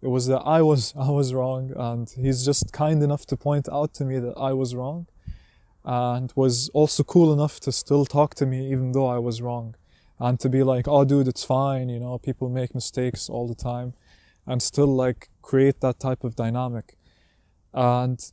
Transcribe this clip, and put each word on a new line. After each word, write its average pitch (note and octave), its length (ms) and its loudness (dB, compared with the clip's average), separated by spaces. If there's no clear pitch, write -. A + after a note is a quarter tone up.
It C3 80 -4
was B2+ 200 0
that C3 120 2
I D#3+ 220 4
was, D3+ 340 4
<laughs> - 20 -8
I C3+ 120 0
was C#3 240 2
wrong, C3 420 -4
and A#2+ 340 -6
he's B2+ 340 0
just - 280 0
kind D3+ 300 2
enough C#3+ 240 0
to C3+ 100 -4
point C#3+ 320 -2
out D3 260 -4
to C#3+ 100 -6
me C3 160 -4
that A#2+ 160 -6
I C3+ 160 -2
was C3 220 -2
wrong, D3 320 -8
and B2 520 -2
was C3 320 2
also D3+ 340 4
cool E3 300 6
enough D3 280 0
to C3+ 120 -4
still C#3+ 340 2
talk D3 300 0
to C#3 100 0
me C3 240 -4
even B2+ 220 -2
though C3+ 160 2
I B2 100 -2
was A#2 240 -4
wrong, A#2+ 320 -8
and B2 180 0
to - 100 -2
be C3 140 4
like, B2+ 240 2
"Oh, C#3+ 180 6
dude, C#3 220 4
it's - 180 -4
fine, C3+ 440 0
you A#2+ 100 -6
know, B2 200 -6
people - 300 -6
make B2+ 260 -4
mistakes B2 540 -6
all A#2+ 200 -6
the A#2 80 -8
time," B2 380 -8
and B2+ 160 -2
still, - 240 2
like, B2+ 440 0
create C3+ 380 4
that B2+ 180 0
type B2+ 240 -4
of A#2 140 -6
dynamic. A#2 600 -4
And, B2 440 2